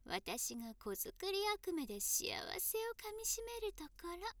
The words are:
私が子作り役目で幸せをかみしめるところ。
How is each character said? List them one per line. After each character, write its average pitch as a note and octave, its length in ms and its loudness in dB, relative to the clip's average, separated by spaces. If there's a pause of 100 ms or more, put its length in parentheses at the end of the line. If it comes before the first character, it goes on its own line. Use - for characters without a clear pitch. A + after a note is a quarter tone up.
私 G#3 500 0
が A#3 200 -6
子 G#4 180 -2
作 - 380 -2
り G4 100 4
役 G#4 320 2
目 D4 140 2
で G3+ 120 -2
幸 - 400 2 (200)
せ - 180 2 (100)
を A#4 60 0
か G#4+ 240 -6
み A4 80 -4
し - 160 2
め A#4 200 -4
る G#4 120 0
と D4+ 160 -8 (100)
こ F4 160 -4
ろ。 G4+ 240 -2